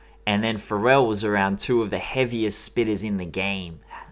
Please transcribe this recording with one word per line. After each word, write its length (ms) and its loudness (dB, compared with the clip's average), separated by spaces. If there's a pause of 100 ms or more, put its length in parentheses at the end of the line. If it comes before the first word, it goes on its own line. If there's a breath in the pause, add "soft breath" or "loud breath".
(280 soft breath)
And 160 2
then 140 -2
Pharrell 500 4
was 160 0
around 340 2
two 240 2
of 80 -2
the 80 -2
heaviest 800 -2
spitters 280 0
in 140 -2
the 80 -6
game, 540 -6 (320 loud breath)